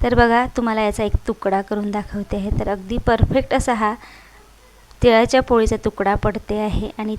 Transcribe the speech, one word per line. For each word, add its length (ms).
तर 120
बघा, 320
तुम्हाला 240
याचा 240
एक 80
तुकडा 340
करून 280
दाखवते 460
आहे. 140
तर 80
अगदी 300
परफेक्ट 560
असा 200
हा 200
तिळाच्या 400
पोळीचा 420
तुकडा 300
पडते 440
आहे 400
आणि 200